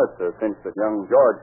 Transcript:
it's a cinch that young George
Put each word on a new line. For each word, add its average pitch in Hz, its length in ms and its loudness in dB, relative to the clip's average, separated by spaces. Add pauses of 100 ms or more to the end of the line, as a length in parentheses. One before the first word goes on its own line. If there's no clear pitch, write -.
it's - 100 -16
a 87 220 -4
cinch 107 240 -4
that 90 160 -10
young 107 260 -4
George 117 360 4